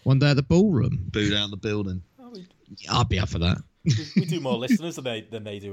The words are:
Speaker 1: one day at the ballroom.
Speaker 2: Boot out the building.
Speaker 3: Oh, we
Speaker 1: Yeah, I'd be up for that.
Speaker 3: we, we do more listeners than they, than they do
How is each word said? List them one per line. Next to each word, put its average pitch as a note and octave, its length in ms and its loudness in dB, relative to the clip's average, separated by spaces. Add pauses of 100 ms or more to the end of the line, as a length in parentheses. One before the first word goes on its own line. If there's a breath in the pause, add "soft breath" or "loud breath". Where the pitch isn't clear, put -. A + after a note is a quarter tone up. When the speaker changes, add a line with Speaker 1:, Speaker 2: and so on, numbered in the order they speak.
Speaker 1:
one C3 160 4
day C#3+ 120 6
at C3+ 40 4
the C#3 80 2
ballroom. F3 720 4
Speaker 2:
Boot G#2 200 2
out G#2 180 -2
the G#2 40 -8
building. G2 460 -4 (180)
Speaker 3:
Oh, A#3+ 140 -20
we F3+ 120 -16 (340)
Speaker 1:
Yeah, - 180 -2
I'd A#2 100 2
be G#2+ 120 0
up - 100 -2
for E2+ 100 -4
that. F2 200 0 (260)
Speaker 3:
we, C#3+ 80 4 (220)
we - 100 2
do E3+ 140 -4
more B2+ 180 -2
listeners D#3+ 380 0
than D3 80 -10
they, A#2 180 -6
than A2 220 -12
they G#2 160 -10
do G2 140 -10